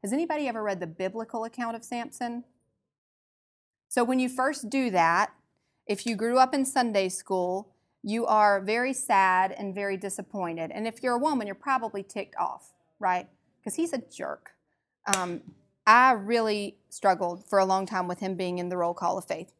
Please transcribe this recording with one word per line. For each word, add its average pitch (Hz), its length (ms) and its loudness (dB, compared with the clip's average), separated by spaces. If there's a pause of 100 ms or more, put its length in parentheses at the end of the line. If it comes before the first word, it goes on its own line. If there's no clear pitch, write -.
Has 208 120 -4
anybody 302 340 -2
ever 226 140 -6
read 202 180 -4
the 170 80 -6
biblical 214 560 -6
account 233 320 -8
of 233 80 -12
Samson? 240 600 -8 (1400)
So - 160 0
when 254 160 0
you 254 100 0
first 254 400 -4
do 262 220 0
that, 175 420 4 (540)
if 202 180 -4
you 233 100 -2
grew 226 220 2
up 262 160 6
in 277 120 2
Sunday 220 440 0
school, 185 640 -4 (300)
you 220 240 -2
are 208 340 6
very 233 320 -2
sad 190 580 4
and 196 220 -8
very 196 240 -4
disappointed. 185 760 -6
And 220 160 -6
if 226 140 -10
you're 247 140 0
a 247 40 0
woman, 269 280 0
you're - 80 -8
probably 254 480 -4
ticked - 320 -10
off, - 400 -6 (240)
right? 180 280 0 (360)
'Cause 202 100 -6
he's 330 200 -2
a 277 40 -4
jerk. - 560 -10 (540)
Um, 175 340 2 (460)
I 247 240 10
really 208 680 0 (120)
struggled 180 600 0
for 202 80 4
a 190 80 6
long 190 220 2
time 185 200 -4
with 175 120 -6
him 190 160 -4
being 180 240 -4
in 180 100 -4
the 180 80 -4
Roll 175 160 0
Call 180 240 -2
of 180 80 -8
Faith. 160 340 -8